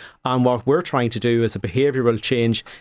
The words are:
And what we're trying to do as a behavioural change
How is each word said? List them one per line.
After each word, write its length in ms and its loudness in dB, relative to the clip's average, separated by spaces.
And 200 2
what 220 0
we're 160 2
trying 260 -2
to 100 -6
do 240 2
as 120 -2
a 40 -10
behavioural 640 0
change 420 0